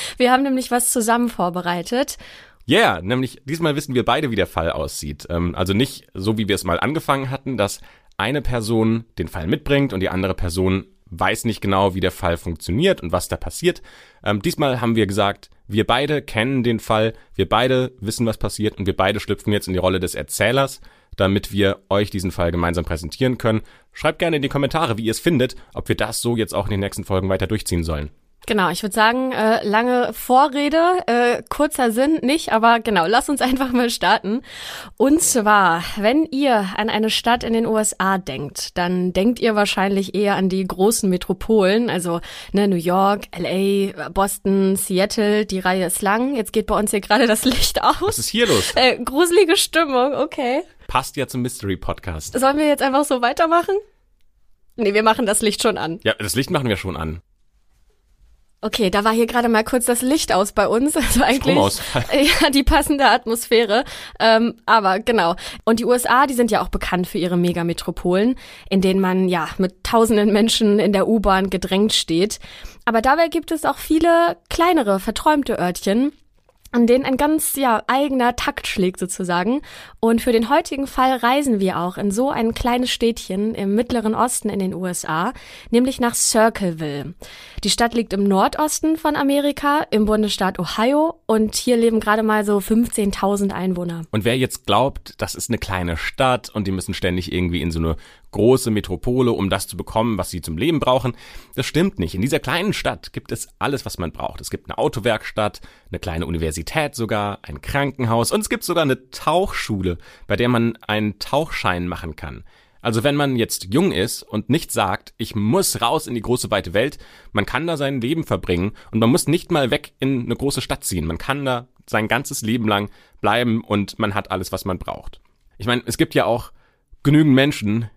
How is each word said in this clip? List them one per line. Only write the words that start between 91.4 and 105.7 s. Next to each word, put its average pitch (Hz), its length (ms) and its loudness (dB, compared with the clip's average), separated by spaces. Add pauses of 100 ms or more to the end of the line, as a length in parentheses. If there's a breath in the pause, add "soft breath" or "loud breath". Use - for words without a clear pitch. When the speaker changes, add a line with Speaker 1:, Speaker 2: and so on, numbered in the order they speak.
Speaker 1:
hier 247 200 2
leben 226 240 4
gerade 214 220 0
mal 214 240 2
so 208 140 2
fünfzehntausend 202 920 0
Einwohner. 175 580 -4
Speaker 2:
Und - 140 -2
wer 120 140 2
jetzt - 260 -4
glaubt, 120 540 0
das - 160 -6
ist - 160 -6
eine 113 80 0
kleine 87 400 -4
Stadt 127 500 -2
und 104 180 -4
die 98 60 -2
müssen 95 220 -4
ständig 90 380 -2
irgendwie 90 280 0
in 85 100 -2
so 80 100 -4
eine 82 160 0 (360 soft breath)
große 120 380 4
Metropole, 113 600 0
um 98 200 0
das 92 160 -2
zu - 100 -14
bekommen, 110 400 -2
was 90 140 -4
sie 90 100 -8
zum 80 160 -8
Leben 147 240 0
brauchen, 127 340 0 (400 loud breath)
das 185 120 -4
stimmt 185 320 0
nicht. 82 160 -4
In 92 80 -4
dieser 139 160 0
kleinen 170 340 -2
Stadt - 400 -6
gibt - 180 -12
es - 180 -8 (100)
alles, 131 260 -4
was - 140 -10
man 82 120 -4
braucht. - 300 -10
Es - 80 -12
gibt - 220 -10
eine - 80 -10
Autowerkstatt, 107 800 -2 (300 soft breath)